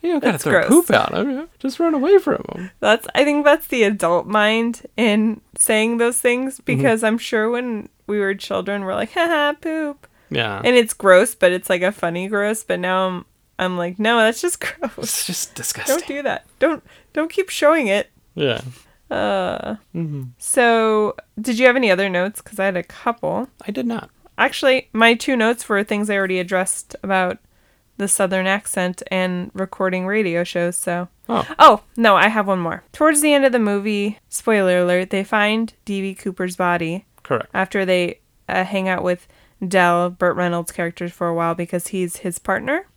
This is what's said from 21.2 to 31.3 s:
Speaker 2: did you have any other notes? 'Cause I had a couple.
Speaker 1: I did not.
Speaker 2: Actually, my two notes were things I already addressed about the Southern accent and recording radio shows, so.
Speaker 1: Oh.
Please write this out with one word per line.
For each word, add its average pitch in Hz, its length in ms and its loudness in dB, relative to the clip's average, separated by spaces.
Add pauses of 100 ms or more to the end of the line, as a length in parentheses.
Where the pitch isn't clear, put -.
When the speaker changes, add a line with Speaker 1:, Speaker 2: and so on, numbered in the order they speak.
Speaker 2:
did 220 200 -2
you 254 80 4
have 247 100 6
any 247 140 2
other 190 180 2
notes? 185 320 -2
'Cause - 180 -16
I 196 60 -2
had 190 140 0
a 175 40 -6
couple. 226 680 -6 (160)
Speaker 1:
I - 40 -10
did 247 160 -4
not. 226 220 -6 (300)
Speaker 2:
Actually, 262 560 0
my 226 180 6
two 247 240 0
notes 233 320 0
were 202 160 0
things 208 240 -4
I 202 80 0
already 185 240 0
addressed 185 640 -4
about 190 340 0 (600)
the 202 100 -2
Southern 185 380 0
accent 190 640 -2
and 185 420 -2
recording 185 540 -4
radio 185 380 0
shows, 175 340 -2
so. 175 300 -4 (200)
Speaker 1:
Oh. 233 180 0 (120)